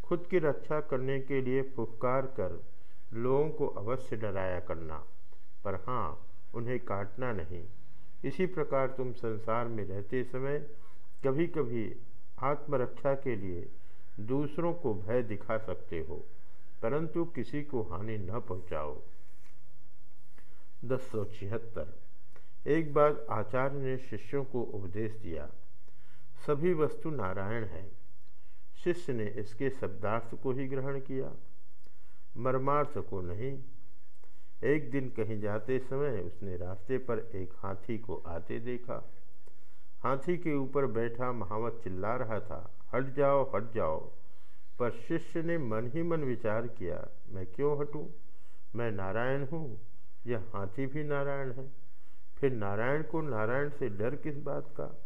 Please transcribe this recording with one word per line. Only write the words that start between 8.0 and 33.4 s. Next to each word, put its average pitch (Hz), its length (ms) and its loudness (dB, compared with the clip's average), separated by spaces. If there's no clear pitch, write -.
इसी 143 220 0
प्रकार 135 440 0
तुम 127 220 0
संसार 110 560 0
में 110 160 0
रहते 101 400 0
समय 135 340 0
कभी-कभी 135 720 2
आत्मरक्षा 139 760 2
के 131 220 0
लिए 90 360 0
दूसरों 147 540 0
को 135 200 2
भय 107 280 2
दिखा 107 360 0
सकते 87 420 0
हो, 76 260 -2
परंतु 160 420 0
किसी 143 380 0
को 107 200 0
हानि 104 360 0
न 98 220 0
पहुंचाओ।" 76 640 0
दस 123 260 0
सौ 107 140 0
छिहत्तर। 101 760 -2
एक 151 280 2
बार 147 360 4
आचार्य 127 460 2
ने 131 220 0
शिष्यों 131 460 0
को 123 180 0
उपदेश 104 500 0
दिया, 82 380 -2
"सभी 156 280 2
वस्तु 156 360 2
नारायण 104 540 0
है।" 85 260 0
शिष्य 170 280 0
ने 113 120 0
इसके 104 460 0
शब्दार्थ 101 720 0
को 131 100 0
ही 135 160 0
ग्रहण 135 320 0
किया, 135 320 0
मर्मार्थ 131 600 2
को 95 220 0
नहीं। 104 380 0